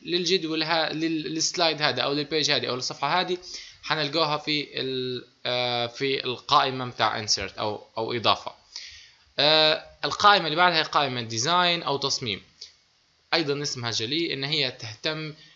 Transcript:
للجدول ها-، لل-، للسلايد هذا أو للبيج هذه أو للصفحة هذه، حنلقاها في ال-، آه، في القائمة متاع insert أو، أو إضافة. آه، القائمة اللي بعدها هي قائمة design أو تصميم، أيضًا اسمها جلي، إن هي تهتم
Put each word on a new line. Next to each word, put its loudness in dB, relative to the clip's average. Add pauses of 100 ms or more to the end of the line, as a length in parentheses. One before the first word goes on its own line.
للجدول 0
ها-، 0
لل-، -2
للسلايد 0
هذا 2
أو 0
للبيج 0
هذه 2
أو -2
للصفحة 0
هذه، -2 (460)
حنلقاها 0
في -2
ال-، -4 (220)
آه، 0
في -2
القائمة 2
متاع 0
insert -4
أو، -4 (140)
أو -4
إضافة. 0 (880)
آه، 4 (200)
القائمة 6
اللي -2
بعدها 4
هي 2
قائمة -2
design 0
أو 0
تصميم، -2 (920)
أيضًا 0
اسمها -4
جلي، -2
إن -6
هي -2
تهتم -8 (220)